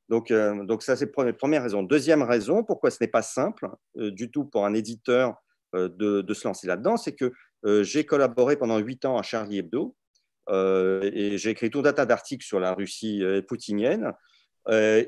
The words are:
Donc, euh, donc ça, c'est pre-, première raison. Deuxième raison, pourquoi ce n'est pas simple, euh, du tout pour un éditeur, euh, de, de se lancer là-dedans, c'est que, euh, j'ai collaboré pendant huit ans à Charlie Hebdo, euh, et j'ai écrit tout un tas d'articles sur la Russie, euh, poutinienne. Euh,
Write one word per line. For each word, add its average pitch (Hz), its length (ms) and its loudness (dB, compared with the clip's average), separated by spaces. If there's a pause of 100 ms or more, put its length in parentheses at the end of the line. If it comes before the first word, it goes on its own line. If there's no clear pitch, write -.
Donc, 113 220 0
euh, 104 340 2
donc 107 180 -2
ça, 131 140 0
c'est 139 140 -2
pre-, 123 220 0
première 139 300 0
raison. 101 200 -2
Deuxième 143 400 4
raison, 120 420 2
pourquoi 151 260 0
ce - 100 -4
n'est 113 80 0
pas 113 140 2
simple, 143 460 -4 (280)
euh, 107 140 -4
du 110 200 -8
tout 147 140 -4
pour 101 220 0
un 104 80 0
éditeur, 117 640 0 (380)
euh, 92 140 0
de, 101 320 0
de 98 140 -4
se - 120 -8
lancer 95 200 -6
là-dedans, 117 300 0
c'est - 180 -6
que, 123 180 -2 (320)
euh, 104 180 4
j'ai 139 220 0
collaboré 131 520 2
pendant 113 220 0
huit 123 260 -4
ans 131 120 0
à 101 60 0
Charlie 104 360 -6
Hebdo, 123 380 -4 (540)
euh, 95 640 2
et 101 240 -2
j'ai 104 120 -2
écrit 110 200 -2
tout 139 160 -2
un 143 60 4
tas 143 120 0
d'articles 120 400 -2
sur 98 160 -2
la 92 140 0
Russie, 101 480 -6
euh, 95 180 0
poutinienne. 117 720 -4 (560)
Euh, 110 400 4